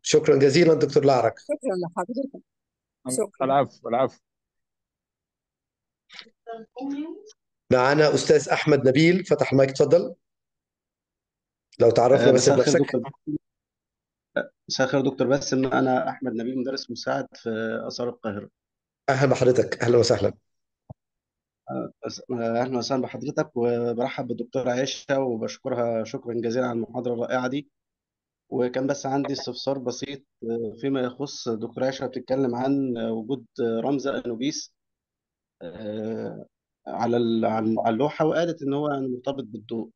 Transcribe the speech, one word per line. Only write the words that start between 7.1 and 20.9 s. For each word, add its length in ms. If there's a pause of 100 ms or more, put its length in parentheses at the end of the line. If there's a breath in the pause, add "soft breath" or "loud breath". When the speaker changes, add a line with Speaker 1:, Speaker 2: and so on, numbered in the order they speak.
Speaker 1:
معنا 420
أستاذ 360
أحمد 380
نبيل، 380
فتح 260
المايك، 180
اتفضل. 460 (1600)
لو 120
تعرفنا 380
Speaker 4:
آه، 20
Speaker 1:
بس 180
Speaker 4:
مساء 100
الخير 140
Speaker 1:
بنفسك. 220
Speaker 4:
دكتور. 160 (1300)
آه، 120 (200)
مساء 180
الخير 140
دكتور 260
باسم، 380
أنا 440
أحمد 240
نبيل، 260
مدرس 320
مساعد 420
في 160 (380)
آثار 220
القاهرة. 400 (600)
Speaker 1:
أهلًا 200
بحضرتك، 540
أهلًا 140
وسهلًا. 360 (1400)